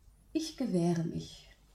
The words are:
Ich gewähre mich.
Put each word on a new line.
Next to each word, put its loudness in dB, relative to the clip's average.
Ich -2
gewähre 2
mich. -6